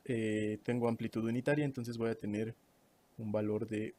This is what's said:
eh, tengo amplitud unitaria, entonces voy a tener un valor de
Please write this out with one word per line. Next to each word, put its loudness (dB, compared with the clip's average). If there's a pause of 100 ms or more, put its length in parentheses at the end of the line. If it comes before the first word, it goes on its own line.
eh, 0
tengo 2
amplitud 0
unitaria, 2
entonces -4
voy 2
a 0
tener -2 (640)
un -4
valor 0
de -4